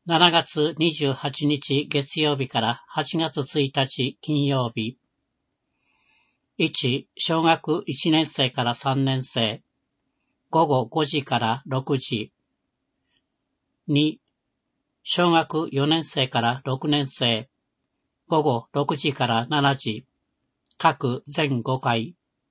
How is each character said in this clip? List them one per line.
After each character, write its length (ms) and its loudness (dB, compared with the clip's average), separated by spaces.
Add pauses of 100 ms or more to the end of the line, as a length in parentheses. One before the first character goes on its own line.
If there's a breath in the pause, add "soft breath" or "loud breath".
七 260 6
月 460 2
二 160 2
十 200 0
八 320 -4
日 440 0
月 320 -2
曜 140 2
日 120 -4
か 140 -2
ら 260 -2
八 300 -4
月 240 -2
一 320 -2
日 480 -2
金 240 0
曜 300 0
日。 220 -6 (1600)
一、 580 -2
小 280 -2
学 420 2
一 260 -2
年 140 4
生 240 -2
か 140 -4
ら 100 0
三 320 -2
年 180 -2
生。 400 -4 (840)
午 160 4
後 200 2
五 200 0
時 180 -2
か 160 0
ら 260 -2
六 320 -2
時。 360 -6 (1500)
二、 320 2 (840)
小 260 2
学 420 2
四 160 0
年 160 2
生 240 -2
か 140 0
ら 240 0
六 220 -4
年 200 0
生。 420 -2 (800)
午 160 2
後 300 0
六 240 -2
時 160 -2
か 140 -2
ら 220 0
七 260 2
時。 320 -8 (680)
各 500 0
全 340 -2
五 180 -2
回。 360 -2 (360)